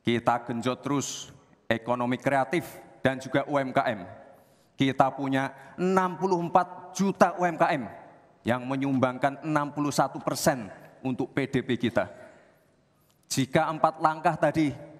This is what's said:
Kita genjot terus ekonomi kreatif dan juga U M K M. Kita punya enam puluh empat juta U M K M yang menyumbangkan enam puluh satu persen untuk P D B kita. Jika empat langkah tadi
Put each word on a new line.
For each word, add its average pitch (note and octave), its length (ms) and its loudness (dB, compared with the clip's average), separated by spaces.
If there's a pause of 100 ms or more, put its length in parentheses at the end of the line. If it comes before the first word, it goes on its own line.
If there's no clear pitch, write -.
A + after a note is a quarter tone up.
Kita A#2 480 2
genjot A#2+ 320 -2
terus - 480 -4 (400)
ekonomi A#2+ 480 -2
kreatif C#3 480 0 (400)
dan C3 160 0
juga C#3 260 -2
U C#3+ 140 0
M C3 100 -4
K C#3 140 2 (100)
M. G2+ 60 -10 (800)
Kita C3+ 320 4
punya C3+ 400 -2 (240)
enam F#3 400 2
puluh F3+ 240 2
empat - 560 -6
juta F#3+ 400 2
U F3 80 -2
M E3 160 0
K E3+ 40 6 (120)
M B2+ 80 -4 (640)
yang B2 160 0
menyumbangkan C3+ 800 0
enam D3+ 260 0
puluh D3 220 -2
satu C#3 240 2
persen B2+ 560 -2 (320)
untuk B2+ 320 -2
P C3+ 100 0
D B2 140 0
B A#2+ 160 0
kita. G#2 320 0 (1200)
Jika D3+ 400 2
empat D#3+ 320 0
langkah D#3+ 340 2
tadi D3+ 380 2 (280)